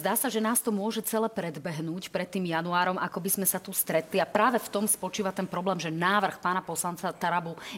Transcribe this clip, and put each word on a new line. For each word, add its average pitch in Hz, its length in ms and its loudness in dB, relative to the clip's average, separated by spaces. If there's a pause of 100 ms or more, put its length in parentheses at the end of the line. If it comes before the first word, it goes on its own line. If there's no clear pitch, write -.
zdá 196 160 0
sa, 240 160 0
že 220 80 0
nás 226 240 2
to 226 80 2
môže 208 320 -2
celé 220 240 0
predbehnúť 165 800 -4
pred 180 160 -2
tým 185 240 -2
januárom, 175 480 2
ako 180 240 -2
by 185 160 -2
sme 196 80 -2
sa 180 160 0
tu 185 160 -8
stretli. 160 400 0
A 175 80 4
práve 220 320 4
v - 160 -2
tom 208 160 2
spočíva 190 480 -2
ten 190 80 0
problém, 180 320 0
že 165 160 -2
návrh 180 480 2
pána 185 240 0
poslanca 175 480 -4
Tarabu 170 480 0 (180)